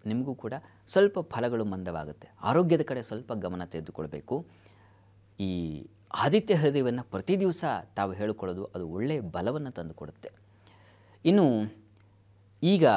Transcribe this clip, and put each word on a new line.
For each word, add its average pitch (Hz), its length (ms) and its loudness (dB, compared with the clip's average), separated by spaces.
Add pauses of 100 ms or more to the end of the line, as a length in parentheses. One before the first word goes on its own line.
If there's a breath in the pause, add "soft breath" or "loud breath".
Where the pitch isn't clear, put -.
ನಿಮಗೂ 123 280 -2
ಕೂಡ 117 200 -8 (320 soft breath)
ಸ್ವಲ್ಪ 202 340 4
ಫಲಗಳು 120 440 -2
ಮಂದವಾಗುತ್ತೆ. 87 640 -6 (140)
ಆರೋಗ್ಯದ 160 400 2
ಕಡೆ 127 200 -6
ಸ್ವಲ್ಪ 117 300 -10
ಗಮನ 90 320 -6
ತೆಗೆದುಕೊಳ್ಬೇಕು. 78 800 -8 (960 soft breath)
ಈ 85 440 -4 (300)
ಆದಿತ್ಯ 208 400 2
ಹೃದಯವನ್ನು 139 480 2
ಪ್ರತಿ 175 380 -2
ದಿವಸ 180 240 0 (320)
ತಾವು 98 160 0
ಹೇಳ್ಕೊಳ್ಳೋದು 98 520 -4
ಅದು 87 240 -8
ಒಳ್ಳೆಯ 123 320 -4
ಬಲವನ್ನು 110 500 -4
ತಂದುಕೊಡುತ್ತೆ. 80 600 -14 (920 soft breath)
ಇನ್ನು 143 500 6 (880)
ಈಗ 170 240 6 (100)